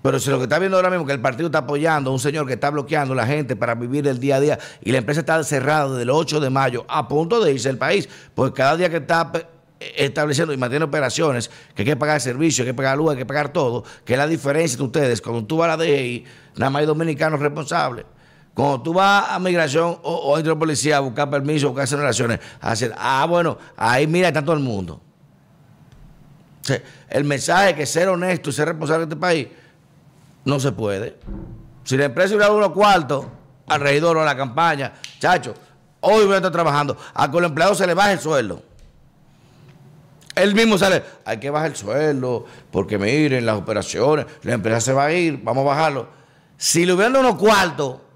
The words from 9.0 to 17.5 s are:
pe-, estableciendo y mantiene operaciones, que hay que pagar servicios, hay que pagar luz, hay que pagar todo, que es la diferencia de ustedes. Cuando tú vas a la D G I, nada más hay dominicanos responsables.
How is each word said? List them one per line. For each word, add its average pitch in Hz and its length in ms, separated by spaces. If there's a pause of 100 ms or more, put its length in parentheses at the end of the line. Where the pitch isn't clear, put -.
pe-, 165 160 (320)
estableciendo 147 760
y 131 40
mantiene 131 280
operaciones, 143 640 (240)
que - 80
hay 104 60
que 147 80
pagar 147 260
servicios, 127 440
hay 127 60
que 120 40
pagar 135 220
luz, 156 140
hay 147 60
que 123 80
pagar 143 240
todo, 123 340 (220)
que 117 80
es 131 60
la 147 80
diferencia 143 500
de 143 60
ustedes. 123 380
Cuando 117 220
tú 160 140
vas 165 160
a 156 40
la - 0
D 165 100
G 139 180
I, 120 200 (300)
nada 131 140
más 139 100
hay 151 60
dominicanos 156 540
responsables. 143 680 (480)